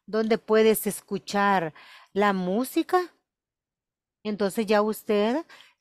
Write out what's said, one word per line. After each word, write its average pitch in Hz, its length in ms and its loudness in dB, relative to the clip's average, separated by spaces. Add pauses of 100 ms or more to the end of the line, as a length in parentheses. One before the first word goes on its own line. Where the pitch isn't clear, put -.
dónde 220 320 -2
puedes 220 500 2
escuchar 196 840 -2 (400)
la 202 200 2
música?" 254 800 -2 (1080)
Entonces 208 420 -2
ya 208 160 2
usted, 214 640 -2 (360)